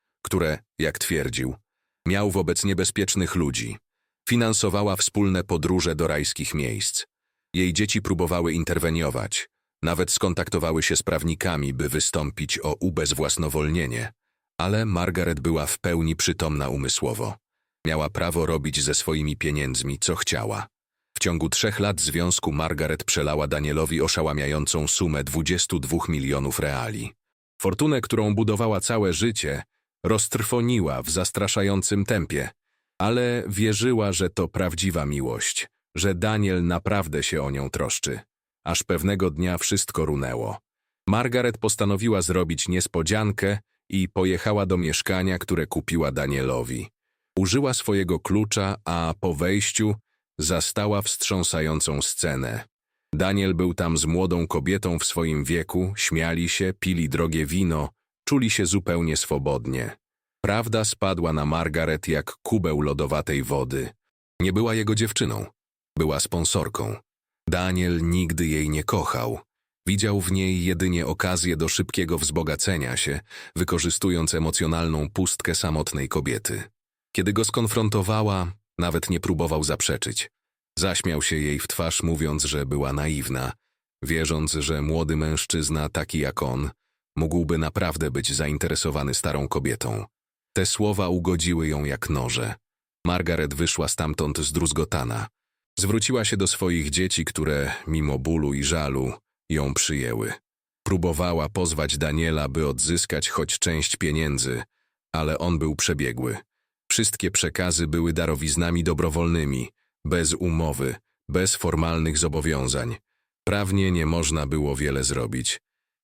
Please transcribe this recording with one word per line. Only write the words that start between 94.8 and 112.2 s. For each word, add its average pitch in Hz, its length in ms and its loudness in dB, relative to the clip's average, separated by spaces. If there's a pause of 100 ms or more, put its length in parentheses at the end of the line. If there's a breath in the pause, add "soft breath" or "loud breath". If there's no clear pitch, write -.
Zwróciła 110 460 2
się 110 120 0
do 95 100 2
swoich 85 440 0
dzieci, 85 340 0
które, 73 480 0 (140)
mimo 76 320 0
bólu 76 360 2
i 71 100 -2
żalu, 67 480 0 (380)
ją 71 240 0
przyjęły. 60 580 -2 (540)
Próbowała 85 640 2
pozwać 78 500 0
Daniela, 78 500 0
by 73 200 0
odzyskać 78 600 0
choć - 300 -2
część 80 380 0
pieniędzy, 71 640 0 (520)
ale 78 240 0
on 85 200 0
był 76 180 0
przebiegły. 64 600 -2 (540)
Wszystkie - 400 0
przekazy 85 560 0
były 82 260 2
darowiznami 80 720 0
dobrowolnymi, 80 840 0 (380)
bez 82 280 2
umowy, 76 600 0 (340)
bez 92 280 0
formalnych 80 640 0
zobowiązań. 69 800 -2 (480)